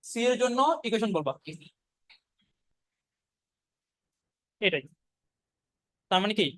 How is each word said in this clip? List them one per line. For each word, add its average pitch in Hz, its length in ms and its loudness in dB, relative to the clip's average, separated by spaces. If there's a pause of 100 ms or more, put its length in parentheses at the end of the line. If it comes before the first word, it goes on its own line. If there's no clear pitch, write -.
সি 233 100 -8 (100)
এর 247 120 2
জন্য 247 180 2 (280)
ইকুয়েশন 214 300 0
বলবা। 139 160 -2 (3250)
এটাই। 151 160 0 (1300)
তার 185 140 2
মানে 214 160 -2
কি 165 80 2 (100)